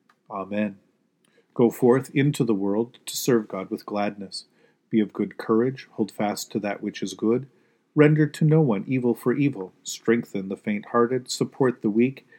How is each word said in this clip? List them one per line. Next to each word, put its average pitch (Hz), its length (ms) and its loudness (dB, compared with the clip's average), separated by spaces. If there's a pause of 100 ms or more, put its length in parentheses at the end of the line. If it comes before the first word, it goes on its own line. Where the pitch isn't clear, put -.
(300)
Amen. 101 480 -6 (760)
Go 120 160 4
forth 131 440 2
into 143 300 2
the 113 100 0
world 101 520 -2
to - 100 -10
serve 117 320 2
God 95 220 -8
with 107 160 -8
gladness. 101 580 -6 (460)
Be 113 100 2
of 101 120 0
good 98 260 -6
courage, 123 540 -2
hold 107 200 -4
fast 104 400 -6
to 110 80 -4
that 101 220 -6
which 104 200 -8
is 95 120 -6
good, 117 320 0 (480)
render 151 320 4
to 147 180 -2
no 156 160 6
one 110 260 2
evil 123 280 0
for - 180 -2
evil, 131 400 -2 (100)
strengthen 113 680 -2
the 98 80 -6
faint-hearted, 120 720 -2
support 123 520 -2
the 110 80 0
weak, 120 380 0 (100)